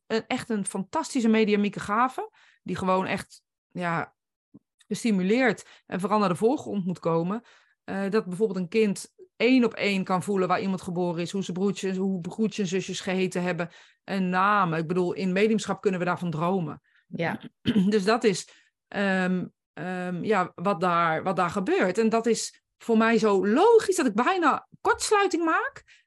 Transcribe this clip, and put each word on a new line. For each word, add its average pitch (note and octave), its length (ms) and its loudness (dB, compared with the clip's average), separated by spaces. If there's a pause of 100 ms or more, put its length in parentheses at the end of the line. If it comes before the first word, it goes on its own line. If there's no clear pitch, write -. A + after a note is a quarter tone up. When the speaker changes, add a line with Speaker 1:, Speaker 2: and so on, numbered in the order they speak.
Speaker 1:
een, A3+ 200 -4
echt B3 220 -6
een G#3 180 -2
fantastische A#3 640 -2
mediumieke G#3 520 2
gave, B3+ 500 -2 (320)
die F3+ 140 -6
gewoon F#3 300 0
echt, - 360 -6 (300)
ja, E3+ 420 -4 (720)
gestimuleerd G#3+ 1000 0
en F#3 140 -6
vooral G3+ 180 0
naar G3+ 100 2
de E3+ 80 0
voorgrond G#3+ 480 -2
moet F3+ 140 -4
komen. E3+ 440 -2 (420)
Eh, G3 260 -6
dat G#3+ 160 0
bijvoorbeeld F#3 320 -2
een F3+ 100 -4
kind G#3+ 440 0 (240)
één A#3+ 280 4
op A3+ 100 -2
één F#3+ 300 -2
kan F#3 180 0
voelen F#3+ 260 0
waar F3 120 0
iemand F#3+ 220 -4
geboren F3 400 -4
is, E3 80 -6
hoe G3 120 -4
zijn F3 140 -6
broertjes, F#3+ 400 -2
hoe F#3+ 240 -2
broertjes F#3 380 -4
en G#3 80 -2
zusjes F3+ 340 -4
geheten F#3 420 -2
hebben, E3+ 260 -4 (360)
en F#3+ 240 -4
namen. F#3 500 2
Ik E3 80 -4
bedoel, F3+ 260 0
in F#3 200 -2
mediumschap G3+ 480 0
kunnen F#3 200 0
we F3 60 -2
daarvan F3 240 -2
dromen. E3 500 -2 (260)
Speaker 2:
Ja. E3 340 -4 (220)
Speaker 1:
<clears throat> G#3 260 2
Dus G#3+ 160 2
dat A#3 200 2
is, G3 240 0 (400)
ehm, F#3 580 0 (260)
ehm, F3+ 520 -8
ja, F#3+ 300 0
wat F#3+ 260 -2
daar, E3+ 420 2
wat F#3 140 -2
daar F3 140 0
gebeurt. G3+ 480 0
En A3+ 100 4
dat A3+ 180 2
is - 360 -2 (160)
voor A3+ 180 0
mij A3+ 220 4
zo G3+ 280 4
logisch G4 500 6
dat D4 100 2
ik G3+ 80 0
bijna D4 540 2 (120)
kortsluiting G4 640 2
maak G4 640 -4